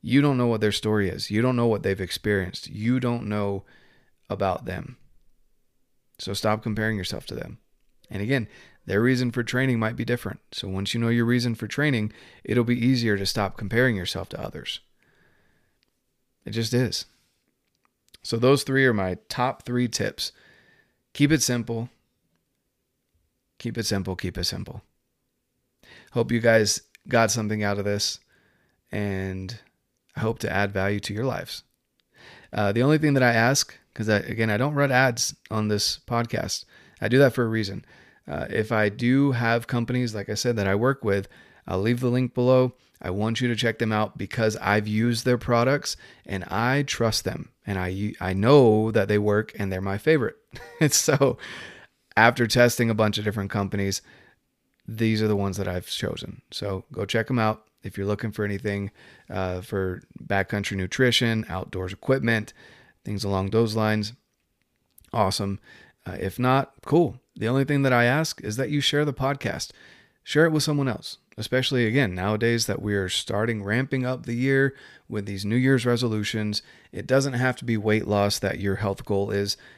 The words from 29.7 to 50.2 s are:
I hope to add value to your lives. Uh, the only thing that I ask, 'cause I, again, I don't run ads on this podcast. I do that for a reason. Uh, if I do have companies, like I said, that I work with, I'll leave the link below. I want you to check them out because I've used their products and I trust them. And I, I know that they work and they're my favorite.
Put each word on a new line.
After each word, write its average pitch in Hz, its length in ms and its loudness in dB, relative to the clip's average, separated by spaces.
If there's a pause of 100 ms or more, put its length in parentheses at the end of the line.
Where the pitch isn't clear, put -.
I - 60 -8
hope 117 200 -2
to 107 120 -4
add 101 200 -2
value 101 280 -2
to 104 120 -8
your 107 120 -4
lives. 101 400 -6 (880)
Uh, 104 180 0
the 113 140 2
only 151 140 4
thing 151 160 2
that 135 100 4
I 120 80 6
ask, 117 440 2 (180)
'cause 107 140 -4
I, 107 100 4
again, 110 300 -2
I 107 100 0
don't 143 160 0
run 143 180 2
ads 127 420 2 (160)
on 107 160 -2
this 104 400 -2
podcast. - 600 -4 (340)
I 104 80 -4
do 120 100 4
that 135 160 6
for 131 80 0
a 117 60 2
reason. 101 360 -4 (440)
Uh, - 220 -6
if 107 220 -2
I 107 160 2
do 127 420 2
have 117 380 0
companies, 123 440 -2
like 104 160 -8
I 107 60 -2
said, 120 220 0
that 101 100 2
I 98 80 2
work 127 300 0
with, 98 240 2 (360)
I'll 92 140 -2
leave 117 220 0
the 127 100 2
link 123 240 0
below. 127 400 4 (260)
I 87 100 -6
want 110 300 -2
you 127 60 0
to 120 80 0
check 113 240 0
them 110 140 0
out 107 260 -2
because 110 380 0
I've 107 320 0
used 113 360 0
their 123 140 2
products 123 580 0 (280)
and 95 200 -8
I 123 380 0
trust 117 420 -2
them. - 260 -6 (140)
And 98 140 -4
I, 95 420 -4
I 92 120 -2
know 110 580 6
that 107 160 2
they 104 120 4
work 104 380 0
and 101 140 -4
they're 92 100 -4
my 98 180 -4
favorite. 151 360 2 (240)